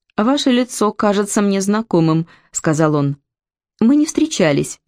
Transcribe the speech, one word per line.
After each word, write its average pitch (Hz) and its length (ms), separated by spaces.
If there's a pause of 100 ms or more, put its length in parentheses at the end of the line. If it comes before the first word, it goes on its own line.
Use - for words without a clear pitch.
(180)
«Ваше 269 340
лицо 240 400
кажется 208 500
мне 196 200
знакомым», 170 640 (240)
сказал 156 440
он. 139 220 (600)
«Мы 233 160
не 294 100
встречались», — 170 840